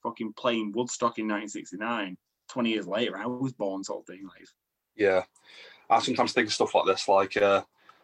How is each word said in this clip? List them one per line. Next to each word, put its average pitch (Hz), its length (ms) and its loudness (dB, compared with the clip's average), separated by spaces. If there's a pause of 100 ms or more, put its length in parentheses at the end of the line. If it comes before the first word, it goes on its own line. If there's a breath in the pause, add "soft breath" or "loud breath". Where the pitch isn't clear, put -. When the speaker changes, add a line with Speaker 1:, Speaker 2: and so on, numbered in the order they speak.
Speaker 1:
fucking 110 320 -8
playing 113 380 -2
Woodstock 120 480 -2
in 110 80 -2
nineteen 107 220 -4
sixty-nine. 104 680 -6 (300)
Twenty 117 240 -2
years 101 160 -2
later, 101 300 -2
I 107 80 -8
was 127 260 -4
born, 98 320 -4
sort - 200 -8
of - 40 -20
thing. 95 180 -16
Like, - 220 -20 (480)
Speaker 2:
Yeah, 95 280 4 (680 loud breath)
I 117 100 6
sometimes 120 320 0
think 117 160 2
of 104 60 -4
stuff - 200 2
like 85 120 4
this. 95 240 2
Like, 98 260 4
uh, 101 280 4 (400 soft breath)